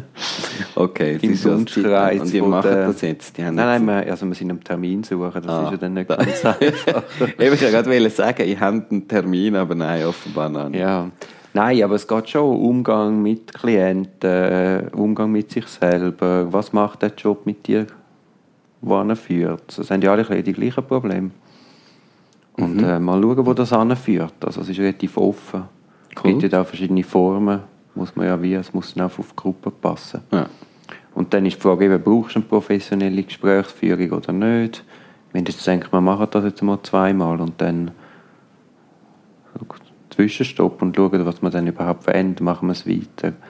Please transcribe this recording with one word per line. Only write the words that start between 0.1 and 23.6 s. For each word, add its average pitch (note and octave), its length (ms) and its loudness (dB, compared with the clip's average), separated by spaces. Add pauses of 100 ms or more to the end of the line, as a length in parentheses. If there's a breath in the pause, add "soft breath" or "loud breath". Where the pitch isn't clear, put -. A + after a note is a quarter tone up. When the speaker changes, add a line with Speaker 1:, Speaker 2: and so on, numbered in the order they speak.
Speaker 2:
Okay, D#2+ 420 0
es - 60 -8
Speaker 1:
im G#2+ 100 2
Speaker 2:
ist F#2+ 120 -2
ja G#2 60 4
das A2 140 0
Ziel. G#2 180 -2
Speaker 1:
Dunstkreis G2 380 2
Speaker 2:
Und F2+ 120 -4
die G2+ 60 2
Speaker 1:
von G2+ 100 4
Speaker 2:
machen G2 220 2
Speaker 1:
der F#2+ 160 2
Speaker 2:
das G2+ 140 -2
jetzt? - 360 -6
Die E2+ 80 -6
haben E2+ 80 -4
Speaker 1:
Nein, A#2+ 280 2
Speaker 2:
jetzt A2+ 40 2
Speaker 1:
nein, G2+ 200 0
wir, F#2 60 -4
also F2+ 140 -6
wir F2+ 80 -4
sind F2+ 160 -6
am F2 140 -8
Termin F2+ 400 -4
suchen, F2 400 -6
das F2 80 -10
Speaker 2:
Ah. D#2+ 140 0
Speaker 1:
ist D2+ 80 -4
ja F#2 40 -4
dann F2+ 160 -6
nicht F#2 140 -4
Speaker 2:
<laughs> - 20 -4
Speaker 1:
ganz - 360 0
einfach. C#3+ 580 0 (160)
Speaker 2:
Ich A#2 180 -2 (140)
wollte C3+ 180 4
gerade A#2 400 4
sagen, G#2 400 0
ich G2 100 -2
habe G#2 300 0
einen G2 180 -2
Termin, F#2+ 480 0
aber F2 200 0
nein, E2 300 -2
offenbar D#2 440 -4
noch D2 200 -6
nicht. D2 100 -6
Speaker 1:
Ja. F2+ 320 -2 (420 loud breath)
Nein, A2+ 300 4
aber G2 100 2
es G2+ 140 -2
geht A2 240 -2
schon D3 100 2 (140)
um A2 100 0
Umgang G#2+ 560 2
mit A2 320 -2
Klienten, F#2+ 760 0
äh, F#2 520 2 (100)
Umgang G#2+ 380 0
mit G#2+ 200 -2
sich A#2 160 -6
selber. F2+ 840 0
Was G2+ 220 -2
macht G#2 300 0
der G#2 120 0
Job G#2 300 -2
mit G#2 220 -6
dir? G#2+ 180 0 (960)
Wohin G#2 340 0
führt? E2+ 640 -4
Das E2+ 140 -8
haben F#2+ 100 2
ja G2 100 4
alle A2 120 2
ein A2 60 -4
bisschen F#2 160 0
die F#2+ 80 -2
gleichen B2 300 -2
Probleme. F#2+ 460 -2 (1300 soft breath)
Und, F2 220 0
Speaker 2:
Mhm. G#2+ 60 4
Speaker 1:
äh, F2 160 2
mal F2+ 200 2
schauen, B2 280 4
wo B2+ 80 4
das B2 160 0